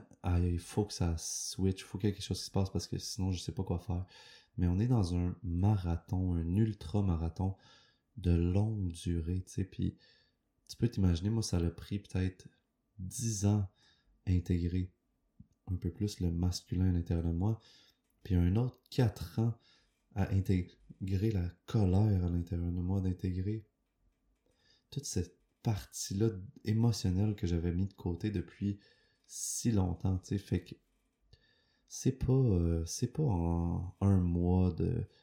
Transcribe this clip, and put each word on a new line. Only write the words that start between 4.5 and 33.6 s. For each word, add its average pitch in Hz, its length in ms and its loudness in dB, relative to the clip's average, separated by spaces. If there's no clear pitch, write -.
Mais 90 100 2
on 87 120 2
est 117 80 2
dans 101 280 2
un 87 260 0
marathon, 90 920 0
un 85 220 0
ultra-marathon 98 1000 0
de 90 140 2
longue 95 580 2
durée, 85 560 -2
tu - 80 -20
sais, 104 100 -2
puis 90 320 -4
tu - 80 -16
peux - 140 2
t'imaginer, 90 400 2
moi, 113 140 0
ça 92 160 0
l'a 85 100 2
pris - 300 -8
peut-être - 480 -4
dix 98 480 -4
ans 101 240 2
à 92 60 0
intégrer 90 600 0
un 92 40 0
peu 90 160 -2
plus 104 280 -4
le 87 120 2
masculin 90 580 0
à - 40 4
l'intérieur 85 340 0
de 85 40 0
moi, 98 280 0
puis - 100 -2
un 87 220 6
autre 123 240 -2
quatre - 480 0
ans 113 160 2
à 95 160 0
intégrer 95 1000 0
la 90 160 0
colère 98 580 4
à 87 40 0
l'intérieur 87 420 -2
de 90 100 -2
moi, 95 200 0
d'intégrer 92 680 -2
toute - 160 -8
cette - 320 -4
partie-là 107 640 -2
émotionnelle 107 720 2
que - 120 -4
j'avais 85 240 0
mis 92 160 0
de - 60 -10
côté 92 380 -4
depuis 101 480 -4
si - 460 -4
longtemps, 95 460 0
tu - 120 -10
sais. 101 80 -2
Fait - 260 -2
que - 120 -16
c'est - 320 -2
pas, 127 140 0
euh, 87 520 2
c'est - 280 -6
pas 156 100 -2
en 85 800 0